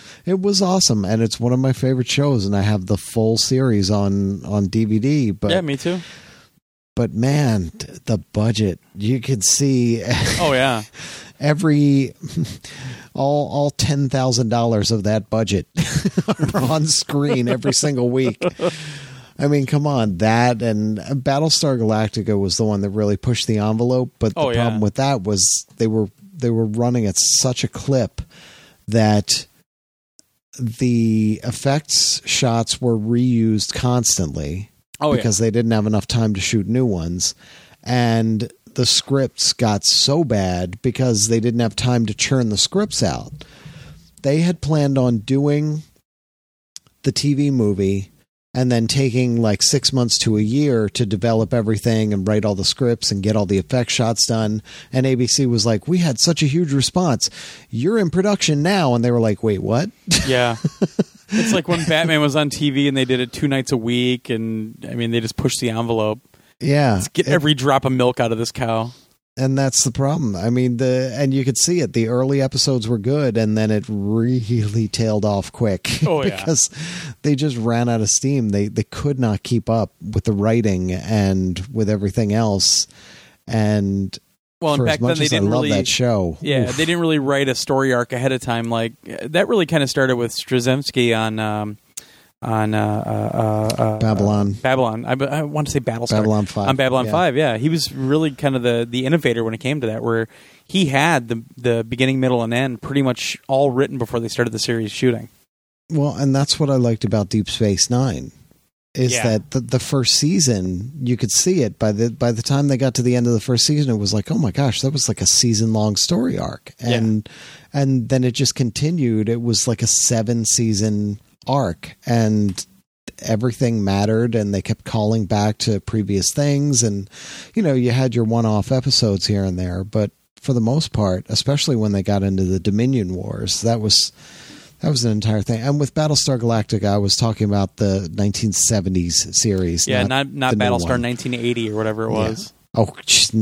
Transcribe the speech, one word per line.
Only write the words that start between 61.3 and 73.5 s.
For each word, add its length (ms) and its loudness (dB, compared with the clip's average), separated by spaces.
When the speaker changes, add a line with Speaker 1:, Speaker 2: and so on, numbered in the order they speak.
Speaker 2:
It's 160 0
like 160 0
when 180 0
Batman 360 2
was 140 2
on 160 0
T 180 -2
V 180 2
and 80 0
they 100 2
did 140 2
it 140 -4
two 140 -2
nights 240 -2
a 60 4
week. 520 0
And, 600 -6
I 40 -8
mean, 160 -2
they 100 0
just 160 -4
pushed 240 -2
the 120 -2
envelope. 480 -2
Speaker 1:
Yeah. 340 4
Speaker 2:
Let's 140 0
get 200 -2
Speaker 1:
It 40 0
Speaker 2:
every 240 4
drop 300 2
of 60 0
milk 280 2
out 120 0
of 60 0
this 140 -4
cow. 400 -2
Speaker 1:
And 220 0
that's 260 2
the 80 0
problem. 440 -2
I 160 -2
mean, 260 0
the, 400 0
and 160 2
you 100 0
could 140 0
see 220 0
it. 140 -2
The 140 2
early 320 0
episodes 480 0
were 120 0
good, 360 0
and 220 2